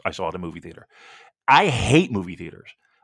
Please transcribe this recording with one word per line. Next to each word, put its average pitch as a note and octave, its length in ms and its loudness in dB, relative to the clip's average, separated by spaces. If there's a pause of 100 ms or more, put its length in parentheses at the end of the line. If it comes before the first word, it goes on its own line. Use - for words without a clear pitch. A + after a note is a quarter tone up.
I E2+ 80 -2
saw F2 160 -6
at D#2+ 60 -8
a F2+ 40 -10
movie E2+ 220 -12
theater. - 260 -20 (600)
I D#3+ 200 6
hate B2+ 440 2
movie F#2 240 -6
theaters. - 320 -16 (360)